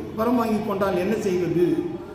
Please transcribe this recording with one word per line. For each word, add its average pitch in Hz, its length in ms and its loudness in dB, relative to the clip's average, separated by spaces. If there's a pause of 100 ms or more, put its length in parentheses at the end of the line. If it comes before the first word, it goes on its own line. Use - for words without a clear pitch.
(160)
வரம் 233 200 2
வாங்கி 220 300 2
கொண்டால் 190 300 0
என்ன 202 180 0
செய்வது 180 520 2 (480)